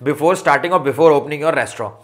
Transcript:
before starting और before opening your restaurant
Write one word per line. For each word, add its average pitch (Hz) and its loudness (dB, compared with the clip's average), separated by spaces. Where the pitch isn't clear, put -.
before 143 0
starting 170 0
और 175 2
before 139 2
opening 143 0
your 156 0
restaurant 113 -4